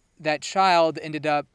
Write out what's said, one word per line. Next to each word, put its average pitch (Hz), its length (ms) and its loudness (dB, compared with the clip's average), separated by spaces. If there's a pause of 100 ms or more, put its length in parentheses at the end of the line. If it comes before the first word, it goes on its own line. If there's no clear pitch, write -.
(200)
that 151 220 -2
child 170 600 2
ended 156 240 -6
up 147 280 -2